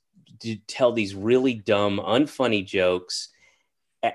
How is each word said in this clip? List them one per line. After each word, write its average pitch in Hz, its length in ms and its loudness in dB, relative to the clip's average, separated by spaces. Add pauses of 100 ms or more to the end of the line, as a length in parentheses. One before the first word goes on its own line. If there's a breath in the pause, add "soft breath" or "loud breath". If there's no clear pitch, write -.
(400)
d-, 110 260 -8
tell 123 280 0
these 104 200 -2
really 123 400 2
dumb, 104 500 0
unfunny 117 640 0
jokes, 90 640 -2 (720 soft breath)
uh, 117 140 0